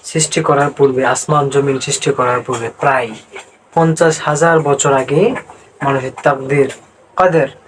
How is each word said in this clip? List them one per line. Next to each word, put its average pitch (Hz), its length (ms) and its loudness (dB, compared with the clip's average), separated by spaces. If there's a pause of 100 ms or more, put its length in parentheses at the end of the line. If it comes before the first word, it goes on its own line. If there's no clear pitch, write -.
সৃষ্টি - 380 -4
করার 143 300 0
পূর্বে, 131 340 2
আসমান 143 440 0
জমিন 139 300 0
সৃষ্টি 139 320 -4
করার 123 280 -2
পূর্বে 117 300 -6 (100)
প্রায় 131 300 0 (640)
পঞ্চাশ 165 480 2
হাজার 160 380 2
বছর 143 340 0
আগে 147 420 2 (480)
মানুষের 135 280 -2 (120)
তাকদীর, 135 480 0 (440)
কদর, 165 320 2 (200)